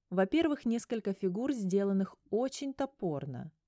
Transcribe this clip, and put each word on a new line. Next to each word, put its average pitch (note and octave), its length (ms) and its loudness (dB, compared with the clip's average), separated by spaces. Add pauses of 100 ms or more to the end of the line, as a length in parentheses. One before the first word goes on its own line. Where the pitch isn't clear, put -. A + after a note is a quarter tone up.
(100)
во-первых, C#4+ 560 2
несколько A3+ 460 -2
фигур, G3 400 -2
сделанных G3 640 2 (140)
очень C4 440 -2
топорно D3 760 -4 (160)